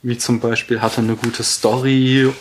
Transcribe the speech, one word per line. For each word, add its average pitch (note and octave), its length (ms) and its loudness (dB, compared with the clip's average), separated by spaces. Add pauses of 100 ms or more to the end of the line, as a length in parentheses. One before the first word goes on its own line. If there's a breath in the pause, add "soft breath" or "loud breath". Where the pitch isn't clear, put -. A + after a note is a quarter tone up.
wie A#2+ 160 -4
zum A#2+ 240 0
Beispiel A#2 400 -2
hat A2+ 160 -2
er A2+ 80 2
eine A2 120 0
gute - 260 -6
Story C3 1000 2